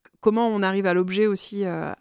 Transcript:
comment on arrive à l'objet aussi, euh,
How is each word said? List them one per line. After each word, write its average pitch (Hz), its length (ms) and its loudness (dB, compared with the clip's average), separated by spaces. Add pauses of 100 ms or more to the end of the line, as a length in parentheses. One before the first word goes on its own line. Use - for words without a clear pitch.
(260)
comment 226 220 4
on 208 120 0
arrive 196 260 0
à 180 80 4
l'objet 185 340 2
aussi, 202 360 -4
euh, 165 360 -4